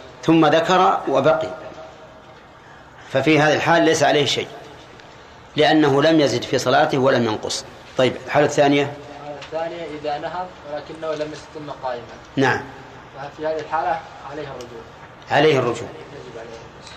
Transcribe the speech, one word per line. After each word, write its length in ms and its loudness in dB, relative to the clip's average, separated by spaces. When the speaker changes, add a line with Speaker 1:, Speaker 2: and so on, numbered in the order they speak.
Speaker 1:
ثم 220 6
ذكر 600 2
وبقي، 420 2
ففي 260 4
هذه 160 4
الحال 280 2
ليس 200 4
عليه 220 4
شيء، 220 -4
لأنه 460 4
لم 180 6
يزد 240 2
في 140 -2
صلاته 400 2
ولم 260 4
ينقص. 420 -4
طيب، 180 2
الحالة 200 2
الثانية؟ 480 2
Speaker 2:
الحالة 180 -12
الثانية 480 -8
إذا 160 -4
نهض 300 -8
ولكنه 520 -8
لم 60 -10
يستتم 400 -14
قائما. 200 -8
Speaker 1:
نعم. 260 2
Speaker 2:
ففي 300 -10
هذه 120 -4
الحالة 400 -4
عليه 160 -10
الرجوع. 340 -14
Speaker 1:
عليه 280 4
الرجوع. 300 -2
Speaker 2:
يجب 480 -16
عليه 120 -16
الرجوع. 480 -18